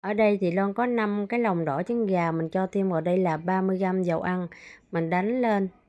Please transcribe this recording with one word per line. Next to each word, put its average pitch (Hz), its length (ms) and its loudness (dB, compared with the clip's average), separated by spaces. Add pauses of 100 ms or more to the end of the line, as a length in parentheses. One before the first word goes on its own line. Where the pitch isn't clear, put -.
Ở 202 140 -4
đây 208 260 4
thì 180 100 2
Loan 196 220 0
có 240 140 0
năm 208 400 0
cái 233 140 -2
lòng 185 240 0
đỏ 151 180 0
trứng 233 240 0
gà, 170 260 2
mình 160 160 -2
cho 190 180 -2
thêm 190 240 0
vào 165 100 0
đây 175 180 0
là 175 180 2
ba 180 240 -2
mươi 190 180 0
gam 185 240 0
dầu 170 200 0
ăn, 180 260 -2 (440)
mình 165 180 -2
đánh 208 320 0
lên. 202 260 0 (200)